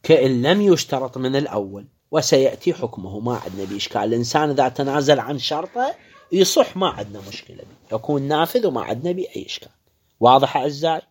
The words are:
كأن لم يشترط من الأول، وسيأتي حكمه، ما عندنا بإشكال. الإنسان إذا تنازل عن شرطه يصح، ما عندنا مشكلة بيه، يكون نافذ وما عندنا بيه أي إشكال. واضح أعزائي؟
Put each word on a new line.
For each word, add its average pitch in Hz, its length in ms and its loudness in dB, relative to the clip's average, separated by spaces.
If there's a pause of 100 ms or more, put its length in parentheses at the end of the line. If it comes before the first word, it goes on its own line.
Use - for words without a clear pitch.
كأن 131 380 4
لم 180 200 4
يشترط 139 560 2
من 131 180 -2
الأول، 101 520 -4 (240)
وسيأتي 147 600 2
حكمه، 104 460 -10
ما 117 260 -4
عندنا 95 200 -10
بإشكال. 101 380 -4
الإنسان 120 460 0
إذا 131 200 2
تنازل 139 500 2
عن 131 200 -6
شرطه 185 560 -4 (360)
يصح، - 460 2
ما 185 100 0
عندنا 101 400 -8
مشكلة - 300 -18
بيه، - 380 -12
يكون 139 260 -2
نافذ 160 460 0
وما 123 140 0
عندنا 127 300 -4
بيه 180 240 -6
أي - 100 -8
إشكال. - 260 -14 (480)
واضح 131 380 6
أعزائي؟ 151 540 -2